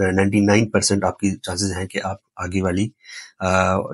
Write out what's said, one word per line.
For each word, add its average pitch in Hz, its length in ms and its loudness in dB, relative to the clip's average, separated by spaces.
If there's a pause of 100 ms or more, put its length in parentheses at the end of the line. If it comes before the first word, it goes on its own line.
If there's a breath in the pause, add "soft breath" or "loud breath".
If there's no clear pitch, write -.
नाइंटी 98 400 2
नाइन 104 240 4
परसेंट 101 380 0
आपकी 95 280 -2
चांसेस 92 440 -4
हैं 92 120 -6
कि 95 120 -8
आप 95 220 -8 (180)
आगे 92 220 -4
वाली, 95 320 0 (480 loud breath)
अ, 95 60 -2 (460)